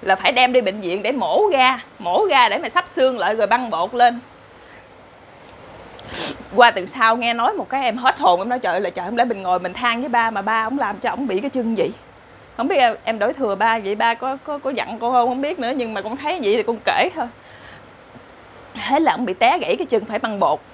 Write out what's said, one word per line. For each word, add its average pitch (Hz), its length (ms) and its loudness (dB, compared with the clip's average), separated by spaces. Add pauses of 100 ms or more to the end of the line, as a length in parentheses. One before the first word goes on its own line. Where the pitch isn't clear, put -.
Là 190 140 2
phải - 160 0
đem 254 200 4
đi 254 80 6
bệnh 208 200 -4
viện 190 220 -4
để 220 100 -2
mổ 214 300 2 (100)
ra, 254 300 2 (160)
mổ 196 320 0
ra 254 180 4
để 208 100 0
mà 302 100 -6
sắp 349 200 0
xương 262 300 2
lại 202 160 0
rồi 220 120 0
băng 233 240 0
bột 180 240 -2
lên. 240 260 4 (2250)
Qua 240 140 10
tuần 196 160 -6
sau 226 300 2
nghe 233 180 0
nói 233 180 0
một 359 160 -6
cái 269 160 -2
em 226 120 0
hết 254 220 2
hồn, 180 220 4
em 202 80 -4
nói: 247 100 -2
"Trời 185 140 -2
ơi 185 80 0
là 185 100 -2
trời, 180 160 -8
không 220 100 -4
lẽ 240 80 4
mình 220 180 -4
ngồi 180 160 0
mình 180 140 -4
than 233 280 0
với 277 80 -4
ba 233 220 2
mà 208 120 -4
ba 220 240 0
ổng 254 120 -4
làm 208 220 -4
cho 233 100 -2
ổng 262 160 -4
bị 196 140 -2
cái 269 100 -6
chân 226 240 -2
vậy?" 196 180 0 (640)
Không 247 120 -2
biết 370 80 2
em, 240 180 4 (100)
em 226 140 -4
đổi 214 140 0
thừa 254 220 -2
ba 226 240 2
vậy, 202 160 -4
ba 226 200 0
có, 262 300 -6
có, - 140 -6
có 262 120 -6
giận 226 280 -6
con 233 140 -2
không, 240 160 4
không 254 120 -2
biết 302 180 -4
nữa, 240 180 -4
nhưng 233 180 -4
mà 196 80 -4
con 220 140 -6
thấy 302 260 -4
vậy 208 140 2
thì 226 60 2
con 226 220 -2
kể 240 300 2
thôi. 277 120 -6 (1600)
Thế 277 120 2
là 285 120 4
ổng 247 140 -2
bị 190 80 -4
té 262 240 2
gãy 262 180 0
cái 339 100 -4
chân 220 180 0
phải 214 140 -6
băng 220 220 -4
bột. 151 200 2 (140)